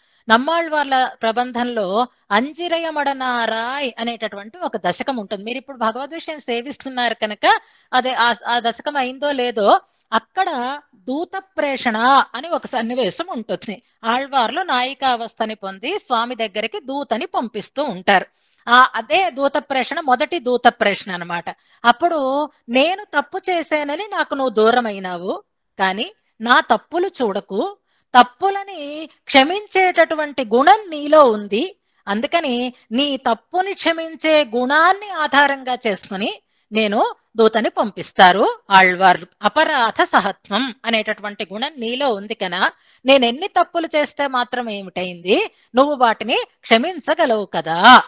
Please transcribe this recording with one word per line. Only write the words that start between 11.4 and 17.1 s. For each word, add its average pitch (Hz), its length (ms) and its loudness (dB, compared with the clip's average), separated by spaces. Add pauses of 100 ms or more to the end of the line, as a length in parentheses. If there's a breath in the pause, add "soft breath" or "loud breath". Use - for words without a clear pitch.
అని 277 140 -10
ఒక 311 180 -4
సన్నివేశం 240 640 -4
ఉంటుంది. 214 520 -10 (220)
ఆళ్వార్లు 254 560 -2
నాయికావస్థని 247 960 -2
పొంది 196 440 -8
స్వామి 240 360 -2
దగ్గరికి 220 460 -6
దూతని 269 460 -6